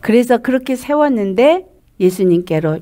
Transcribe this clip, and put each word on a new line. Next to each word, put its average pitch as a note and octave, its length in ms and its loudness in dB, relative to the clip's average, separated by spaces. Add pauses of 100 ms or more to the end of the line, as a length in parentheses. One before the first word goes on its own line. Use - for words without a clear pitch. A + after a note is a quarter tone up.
그래서 A#3+ 380 2
그렇게 B3+ 380 -4
세웠는데 C#4 880 0 (340)
예수님께로 F3 800 0